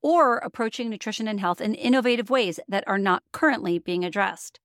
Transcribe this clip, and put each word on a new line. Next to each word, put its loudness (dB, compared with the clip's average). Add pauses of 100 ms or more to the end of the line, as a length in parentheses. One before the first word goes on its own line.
or 4
approaching -6
nutrition -6
and -2
health -2
in -2
innovative 2
ways 0
that -2
are 0
not 2
currently 0
being -2
addressed. -4